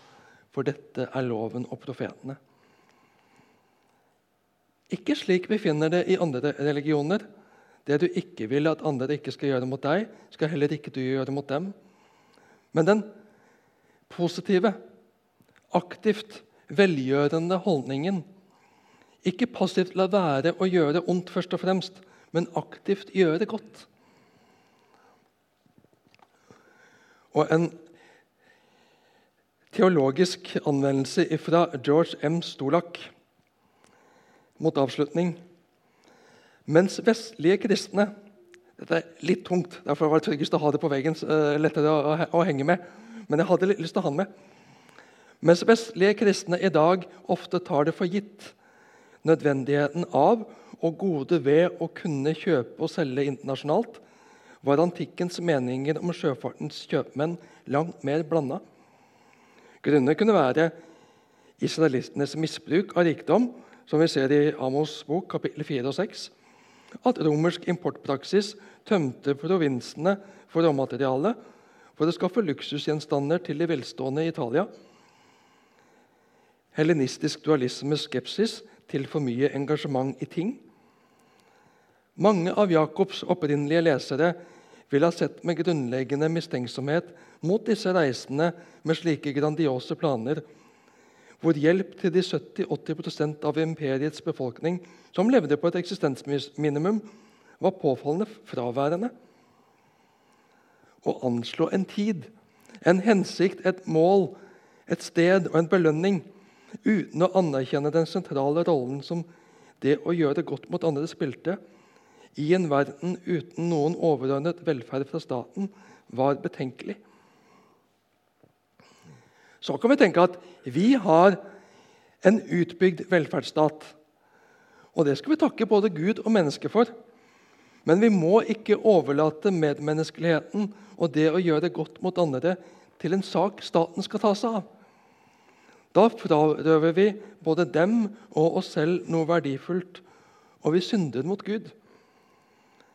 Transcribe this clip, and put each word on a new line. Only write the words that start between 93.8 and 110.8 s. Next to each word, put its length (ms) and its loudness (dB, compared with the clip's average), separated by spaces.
befolkning 560 -4
som 160 2
levde 280 4
på 120 0
et 80 -2
eksistensminimum, 1200 -2
var 160 -2
påfallende 480 -2
fraværende. 640 -4
Å 80 -2
anslå 420 -2
en 160 0
tid, 400 -4
en 220 6
hensikt, 580 2
et 240 -2
mål, 460 2
et 160 -4
sted 460 2
og 80 2
en 100 0
belønning, 540 2
uten 420 0
å 140 2
anerkjenne 560 0
den 160 2
sentrale 560 -2
rollen 400 0
som 160 -4
det 160 2
å 140 -2
gjøre 320 0
godt 260 -8
mot 140 -4